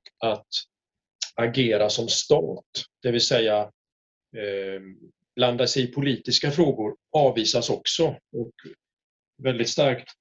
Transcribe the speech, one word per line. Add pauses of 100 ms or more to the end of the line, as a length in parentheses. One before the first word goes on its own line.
(240)
att (880)
agera
som
stat, (380)
det
vill
säga, (800)
eh, (540)
blanda
sig
i
politiska
frågor, (160)
avvisas
också. (220)
Och (880)
väldigt
starkt (120)